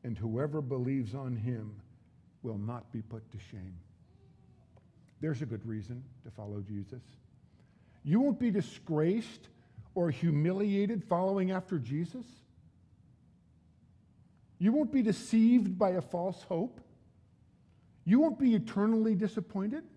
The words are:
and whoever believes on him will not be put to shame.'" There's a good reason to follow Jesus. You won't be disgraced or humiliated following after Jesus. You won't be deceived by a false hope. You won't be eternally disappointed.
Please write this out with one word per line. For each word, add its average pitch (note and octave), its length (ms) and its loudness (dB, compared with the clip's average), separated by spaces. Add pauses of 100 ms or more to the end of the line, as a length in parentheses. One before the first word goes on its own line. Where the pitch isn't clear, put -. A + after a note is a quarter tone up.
and A2+ 140 -6
whoever B2+ 420 -2
believes C3 540 -2
on C3 220 -6
him G#2+ 440 -6 (600)
will A2 160 -6
not A2+ 340 -8
be A2 120 -8
put A2 260 -14
to - 80 -16
shame.'" F#2 400 -14 (1400)
There's D3 200 -2
a D3+ 40 -4
good G#2+ 200 -8
reason A2+ 380 -8 (200)
to - 60 -18
follow G#2 320 -10
Jesus. G2+ 400 -10 (1000)
You E3+ 160 2
won't C#4 180 2
be A#3+ 140 0
disgraced F3 960 -2 (480)
or F3 160 2
humiliated G3 920 2
following F#3 480 2
after F#3 280 -2
Jesus. D#3 460 -6 (2250)
You G#3 140 4
won't D4 180 2
be C4+ 100 4
deceived A3 760 4
by G3 120 4
a F3+ 100 0
false F3+ 420 -6
hope. F#3 380 -4 (1200)
You G#3 160 6
won't D#4 180 4
be B3+ 160 4
eternally A3 600 2
disappointed. G#3 680 -4 (140)